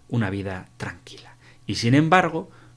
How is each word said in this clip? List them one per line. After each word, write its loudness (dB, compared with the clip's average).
una -2
vida -8
tranquila. -16
Y -6
sin 2
embargo, 2